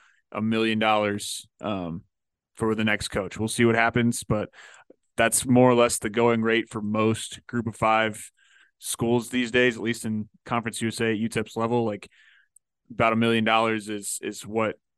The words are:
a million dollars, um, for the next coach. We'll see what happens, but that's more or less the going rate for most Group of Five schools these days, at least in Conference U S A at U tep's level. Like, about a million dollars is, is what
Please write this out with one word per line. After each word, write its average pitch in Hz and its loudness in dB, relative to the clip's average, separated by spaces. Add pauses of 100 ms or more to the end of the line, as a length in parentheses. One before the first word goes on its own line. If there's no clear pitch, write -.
(320)
a 107 -6
million 110 0
dollars, 107 0 (140)
um, 90 -6 (520)
for 110 -2
the 110 -4
next 104 0
coach. 98 -6
We'll 107 -2
see - 2
what 113 6
happens, 117 2
but 107 -2 (640)
that's 113 2
more 127 6
or 123 6
less 120 4
the 113 -4
going 117 2
rate 113 0
for 110 -10
most 107 -2
Group 120 -4
of 113 -8
Five 110 0 (460)
schools 117 -2
these 123 -2
days, 123 4
at 104 -10
least 117 -4
in 107 -4 (180)
Conference 113 -4
U 113 -2
S 110 -6
A 113 0
at 107 -2
U 110 -2
tep's - -6
level. 117 -2
Like, 104 -8 (840)
about 113 2
a - 0
million 113 2
dollars 110 0
is, 104 -8
is 101 -10
what 107 -4 (200)